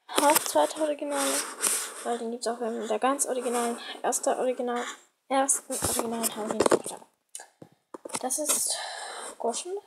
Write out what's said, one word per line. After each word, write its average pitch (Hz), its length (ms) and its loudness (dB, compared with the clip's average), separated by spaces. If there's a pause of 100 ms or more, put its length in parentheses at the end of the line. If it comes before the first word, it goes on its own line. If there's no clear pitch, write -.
auch 302 320 6
zweite 302 440 2
Originale, 285 500 0 (720)
weil 240 140 0
den 233 140 -6
gibt's 240 160 -4
auch 240 140 -2
in 226 260 -4
der 214 120 0
ganz 277 260 2
originalen, 240 520 0 (260)
erster - 360 2
Original, 247 460 0 (420)
ersten 269 460 2
originalen 233 600 0
Howlin' 220 380 2
Wolf. - 300 2 (1200)
Das 254 180 -2
ist - 360 2 (600)
Goschen, 349 500 -2